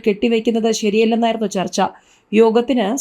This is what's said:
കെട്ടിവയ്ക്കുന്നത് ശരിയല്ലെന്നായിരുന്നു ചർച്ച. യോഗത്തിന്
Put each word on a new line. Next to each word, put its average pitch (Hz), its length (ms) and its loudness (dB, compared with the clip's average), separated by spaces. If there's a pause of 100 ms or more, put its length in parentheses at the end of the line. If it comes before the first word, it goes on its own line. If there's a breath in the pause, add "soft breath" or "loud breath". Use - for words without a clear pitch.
കെട്ടിവയ്ക്കുന്നത് 226 640 0 (120)
ശരിയല്ലെന്നായിരുന്നു 220 720 0
ചർച്ച. 190 260 -4 (500 soft breath)
യോഗത്തിന് 226 560 2 (140)